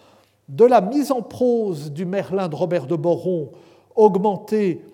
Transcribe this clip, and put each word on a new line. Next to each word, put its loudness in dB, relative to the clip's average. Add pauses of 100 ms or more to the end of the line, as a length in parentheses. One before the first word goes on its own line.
(500)
de 6
la 6
mise -2
en -2
prose -2
du -8
Merlin -4
de -8
Robert -2
de -2
Boron, -2 (440)
augmentée 2